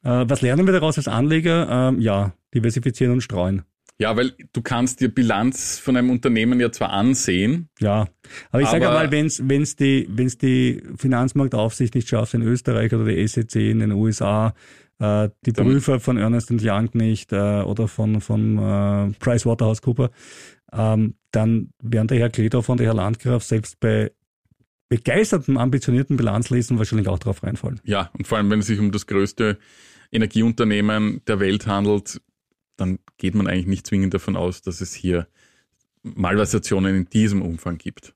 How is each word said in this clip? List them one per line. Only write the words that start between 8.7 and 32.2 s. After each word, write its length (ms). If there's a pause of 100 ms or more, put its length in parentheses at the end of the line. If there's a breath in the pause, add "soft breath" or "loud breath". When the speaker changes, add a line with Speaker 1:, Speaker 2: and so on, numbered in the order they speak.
Speaker 2:
Aber 100
Speaker 1:
einmal, 200
wenn's, 320
wenn's 320
die, 340
wenn's 280
die 440 (140)
Finanzmarktaufsicht 1000
nicht 120
schafft 260
in 100
Österreich 500
oder 100
die 180
S 140
E 100
C 260
in 80
den 120
U 160
S 140
A, 320 (460 soft breath)
äh, 280 (180)
die 60
Speaker 2:
Dann 160
Speaker 1:
Prüfer 320
von 160
Ernst 340
and 140
Young 300
nicht, 400
äh, 20 (280)
oder 260
von, 320
von, 360
äh, 600
PricewaterhouseCoopers, 920 (600 loud breath)
ähm, 440 (160)
dann 400 (100)
werden 260
der 120
Herr 100
Klethoff 400
und 100
der 80
Herr 60
Landgraf 500
selbst 380
bei 300 (760)
begeistertem, 720
ambitionierten 580
Bilanzlesen 640
wahrscheinlich 320
auch 100
drauf 240
reinfallen. 400
Speaker 2:
Ja, 340
und 100
vor 100
allem, 120
wenn 100
es 80
sich 120
um 140
das 140
größte 500 (540 soft breath)
Energieunternehmen 1160
der 140
Welt 260
handelt, 540 (560)